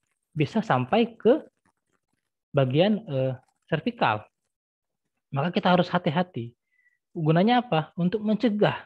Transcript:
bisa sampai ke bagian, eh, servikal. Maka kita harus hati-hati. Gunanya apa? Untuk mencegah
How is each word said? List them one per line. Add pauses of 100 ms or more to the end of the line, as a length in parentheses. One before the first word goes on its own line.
(360)
bisa
sampai
ke (1120)
bagian,
eh, (400)
servikal. (1080)
Maka
kita
harus
hati-hati. (640)
Gunanya
apa?
Untuk
mencegah